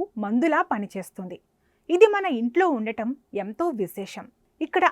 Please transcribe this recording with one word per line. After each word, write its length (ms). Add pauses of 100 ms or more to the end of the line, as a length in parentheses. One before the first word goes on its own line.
(240)
మందులా 360 (100)
పనిచేస్తుంది. 680 (500)
ఇది 260
మన 120 (140)
ఇంట్లో 260 (100)
ఉండటం 320 (340)
ఎంతో 240 (140)
విశేషం. 460 (400)
ఇక్కడ 260